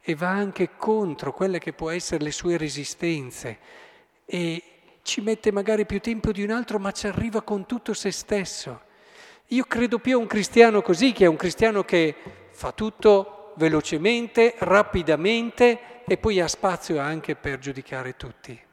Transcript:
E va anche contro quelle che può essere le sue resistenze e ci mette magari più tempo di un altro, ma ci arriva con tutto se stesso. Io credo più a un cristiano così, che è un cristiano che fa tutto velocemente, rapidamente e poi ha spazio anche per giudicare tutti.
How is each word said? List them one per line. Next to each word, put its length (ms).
E 140
va 140
anche 480
contro 560
quelle 260
che 140
può 180
essere 320
le 80
sue 260
resistenze 1000
e 380
ci 180
mette 300
magari 360
più 140
tempo 300
di 140
un 60
altro, 280
ma 140
ci 140
arriva 360
con 240
tutto 260
se 200
stesso. 680
Io 160
credo 340
più 180
a 40
un 60
cristiano 560
così, 300
che 120
è 40
un 80
cristiano 460
che 320
fa 220
tutto 840
velocemente, 1040
rapidamente 1500
e 120
poi 220
ha 60
spazio 540
anche 340
per 240
giudicare 580
tutti. 440